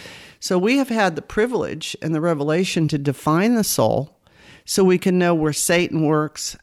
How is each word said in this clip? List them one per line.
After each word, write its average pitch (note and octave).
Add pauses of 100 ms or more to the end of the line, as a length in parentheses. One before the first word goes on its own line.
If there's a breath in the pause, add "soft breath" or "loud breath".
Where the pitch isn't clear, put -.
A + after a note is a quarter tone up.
(380 loud breath)
So -
we A3
have C4+
had G3
the -
privilege F#3+
and D#3+
the D3+
revelation D#3+
to D3
define D#3
the G#3+
soul A2+ (480 loud breath)
so -
we F#3
can F3+
know F3
where D#3
Satan E3+
works, D3+